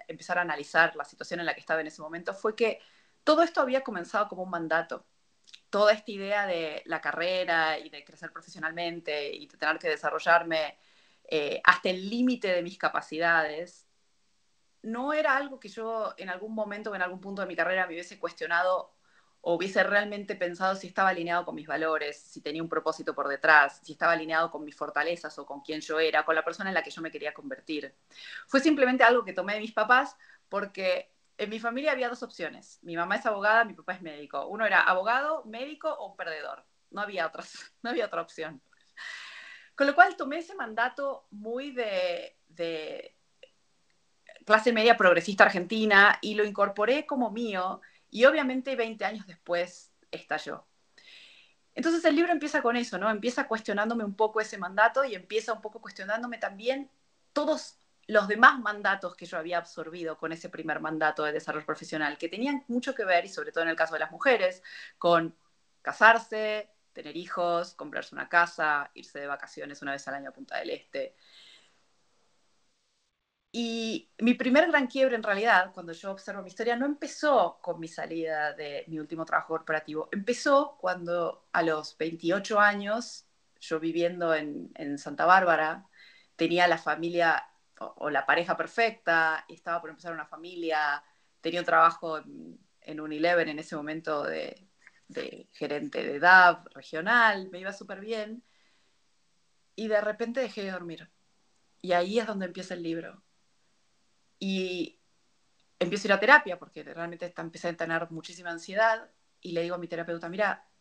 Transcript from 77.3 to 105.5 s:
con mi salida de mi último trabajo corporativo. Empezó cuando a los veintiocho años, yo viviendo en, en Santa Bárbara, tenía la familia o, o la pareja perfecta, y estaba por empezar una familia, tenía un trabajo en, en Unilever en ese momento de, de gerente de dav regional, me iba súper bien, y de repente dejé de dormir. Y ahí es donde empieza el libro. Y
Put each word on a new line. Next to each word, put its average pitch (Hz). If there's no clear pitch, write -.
con 165
mi 165
salida 156
de 147
mi 160
último 160
trabajo 156
corporativo. 156
Empezó 277
cuando 175
a 175
los 156
veintiocho 170
años, 208
yo 160
viviendo 170
en, 151
en 143
Santa 147
Bárbara, 170
tenía 170
la 165
familia 165
o, -
o -
la 143
pareja 170
perfecta, 165
y -
estaba 170
por 160
empezar 165
una 156
familia, 160
tenía 165
un 170
trabajo 165
en, 143
en 156
Unilever 156
en 151
ese 165
momento 151
de, -
de -
gerente 147
de 143
dav 180
regional, 196
me 180
iba 190
súper 196
bien, 220
y 220
de 214
repente 220
dejé 220
de 190
dormir. 170
Y 180
ahí 185
es 214
donde 196
empieza 180
el 175
libro. 165
Y 185